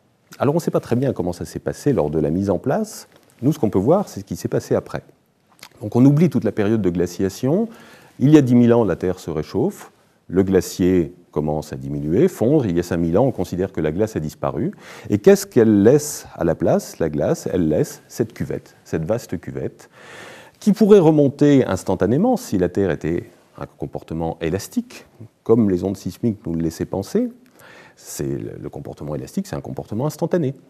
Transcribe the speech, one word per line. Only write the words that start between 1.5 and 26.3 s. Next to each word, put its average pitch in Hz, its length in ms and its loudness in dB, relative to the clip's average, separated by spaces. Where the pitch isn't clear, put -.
passé 117 360 -2
lors 76 160 0
de 78 80 -2
la 73 100 0
mise 95 220 -2
en 87 80 0
place. 196 500 -6
Nous, 143 140 0
ce - 40 -8
qu'on 104 120 -2
peut 101 80 0
voir, 160 320 2
c'est 101 100 -12
ce - 60 -16
qui 85 100 -8
s'est - 120 -8
passé - 260 -2
après. - 300 -6
Donc 107 160 -6
on 123 80 6
oublie 147 240 6
toute 110 160 -2
la 107 80 0
période 107 300 0
de 92 80 2
glaciation. 101 800 -2
Il 127 100 4
y 156 80 10
a 147 60 8
dix 123 120 2
mille 120 200 6
ans, 117 100 4
la 85 120 0
Terre 90 240 -4
se - 100 -10
réchauffe, 98 600 -4
le 90 160 2
glacier 92 720 2
commence 76 440 -4
à - 20 -10
diminuer, 73 500 0
fondre, 135 400 0
il 85 100 -2
y 87 40 2
a - 20 -2
cinq - 140 -4
mille 85 200 0
ans, 127 100 4
on 127 40 0
considère 92 400 -4
que 85 120 -6
la 78 100 -2
glace 104 240 -4
a 90 40 -4
disparu. 76 520 -6
Et 104 80 2
qu'est-ce 196 280 4
qu'elle 110 360 4
laisse 143 520 2
à 80 80 -6
la 82 120 2
place ? 151 440 -2
La 82 120 -2
glace, 82 420 -4
elle 87 160 0
laisse 92 400 -2
cette - 240 -6
cuvette, - 500 -10
cette 82 220 -6
vaste 101 340 -6
cuvette, 67 520 -12
qui 208 140 0
pourrait 208 260 6
remonter 147 680 4
instantanément 107 720 0
si - 220 -4
la 87 120 0
Terre 98 200 0
était 80 400 -4
un 71 80 -10
comportement 82 760 -8
élastique, - 640 -6
comme 113 260 4
les 90 140 0
ondes 98 140 -4
sismiques 101 480 -6